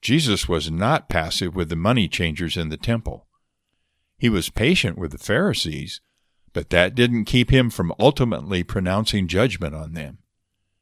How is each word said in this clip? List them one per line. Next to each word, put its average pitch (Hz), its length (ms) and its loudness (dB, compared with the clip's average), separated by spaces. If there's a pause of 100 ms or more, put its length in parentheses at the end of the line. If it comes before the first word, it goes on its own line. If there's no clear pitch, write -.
Jesus 123 440 2
was 80 240 -2
not 104 380 0
passive 82 460 -2
with 85 160 -2
the 85 60 -2
money 98 320 2
changers 82 500 -4
in 82 100 -4
the 76 80 -8
temple. 113 500 -4 (920)
He 123 100 4
was 98 220 2
patient 117 480 0
with 80 140 -6
the 76 60 -12
Pharisees, 101 840 -2 (500)
but 87 160 -6
that 92 260 4
didn't 120 300 2
keep 120 240 2
him 127 220 4
from 85 280 -2
ultimately 95 640 2
pronouncing 95 640 0
judgment 87 460 0
on 78 200 -10
them. 73 240 -12 (640)